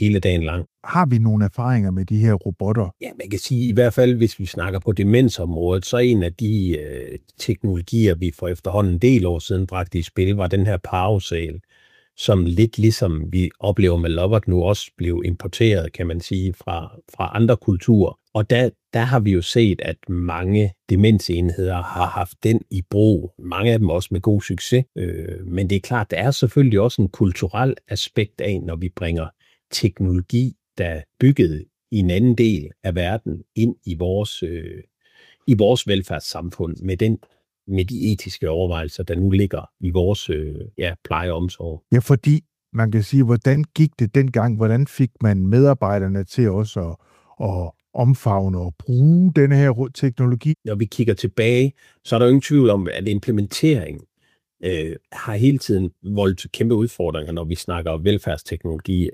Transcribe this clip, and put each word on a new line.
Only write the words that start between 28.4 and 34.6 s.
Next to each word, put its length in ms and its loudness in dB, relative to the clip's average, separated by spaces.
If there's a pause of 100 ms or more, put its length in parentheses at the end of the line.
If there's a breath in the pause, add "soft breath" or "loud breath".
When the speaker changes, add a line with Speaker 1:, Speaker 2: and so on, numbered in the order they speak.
Speaker 1:
af, 220 -4
når 140 -8
vi 120 -4
bringer 400 -4 (440)
teknologi, 840 -2 (220)
der 60 -2
er 180 -8 (180)
bygget 440 2 (260)
i 80 -2
en 120 2
anden 240 2
del 360 0 (140)
af 100 -4
verden, 480 -4 (140)
ind 200 0 (100)
i 80 -6
vores, 480 -4
øh, 400 -12 (640 soft breath)